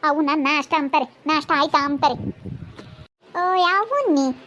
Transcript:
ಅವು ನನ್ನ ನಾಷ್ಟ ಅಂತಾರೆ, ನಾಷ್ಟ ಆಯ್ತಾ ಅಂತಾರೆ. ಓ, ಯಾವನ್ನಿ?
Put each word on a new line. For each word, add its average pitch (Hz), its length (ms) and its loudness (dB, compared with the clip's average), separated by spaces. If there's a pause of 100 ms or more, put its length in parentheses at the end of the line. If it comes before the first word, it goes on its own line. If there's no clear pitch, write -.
ಅವು 302 180 2
ನನ್ನ 285 280 0
ನಾಷ್ಟ 294 300 0
ಅಂತಾರೆ, 285 480 -2
ನಾಷ್ಟ 302 280 -2
ಆಯ್ತಾ 294 300 2
ಅಂತಾರೆ. 285 300 0 (1200)
ಓ, 359 200 0
ಯಾವನ್ನಿ? 381 720 2 (200)